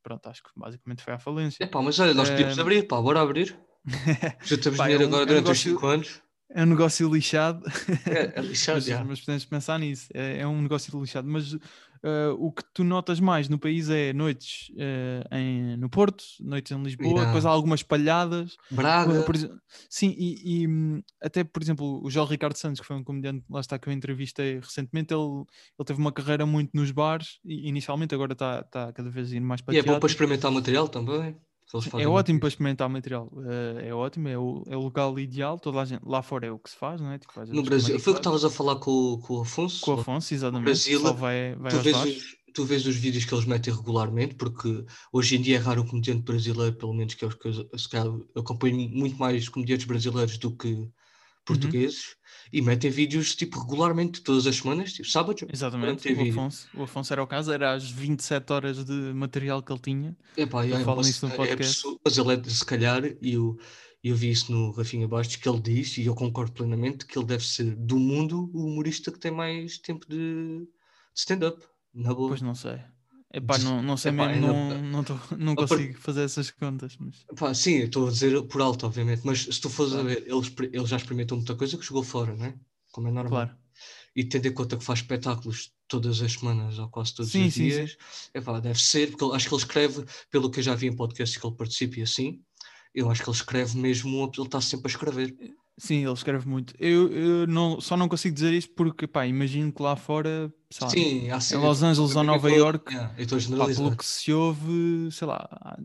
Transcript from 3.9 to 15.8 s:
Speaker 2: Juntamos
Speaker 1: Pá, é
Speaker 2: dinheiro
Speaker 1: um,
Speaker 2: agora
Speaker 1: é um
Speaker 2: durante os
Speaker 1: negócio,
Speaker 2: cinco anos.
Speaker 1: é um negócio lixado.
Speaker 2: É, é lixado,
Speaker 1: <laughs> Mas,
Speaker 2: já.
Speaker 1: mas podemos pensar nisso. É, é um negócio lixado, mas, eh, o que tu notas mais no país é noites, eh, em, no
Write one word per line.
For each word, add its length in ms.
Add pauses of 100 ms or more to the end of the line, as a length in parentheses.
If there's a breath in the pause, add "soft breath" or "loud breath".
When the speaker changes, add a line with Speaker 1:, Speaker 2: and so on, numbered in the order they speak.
Speaker 2:
Juntamos 360
Speaker 1:
Pá, 100
é 80
Speaker 2:
dinheiro 60
Speaker 1:
um, 20
Speaker 2:
agora 200
Speaker 1:
é 60
um 40
Speaker 2:
durante 160
os 80
Speaker 1:
negócio, 20
Speaker 2:
cinco 260
anos. 340 (280)
Speaker 1:
é 140
um 40
negócio 460
lixado. 500 (460)
Speaker 2:
É, 300
é 20
lixado, 420
Speaker 1:
<laughs> 40
Mas, 0
Speaker 2:
já. 140
Speaker 1:
mas 200
podemos 240
pensar 340
nisso. 340
É, 260
é 80
um 140
negócio 380
lixado, 300
mas, 240 (500 loud breath)
eh, 340
o 140
que 120 (100)
tu 100
notas 360
mais 300
no 100
país 300
é 240
noites, 540 (100)
eh, 540
em, 460
no 120